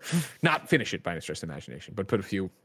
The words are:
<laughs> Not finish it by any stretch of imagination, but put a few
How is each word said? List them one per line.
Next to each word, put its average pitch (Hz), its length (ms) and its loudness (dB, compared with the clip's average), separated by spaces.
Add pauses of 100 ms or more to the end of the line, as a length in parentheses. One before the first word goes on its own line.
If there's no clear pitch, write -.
(220)
<laughs> - 220 -10
Not 160 260 2
finish 139 240 4
it 85 100 -4
by 87 100 0
any 78 80 -4
stretch - 220 -6
of 82 60 -6
imagination, 71 480 -12
but 95 100 -2
put 107 120 4
a 98 40 -2
few 95 260 0 (160)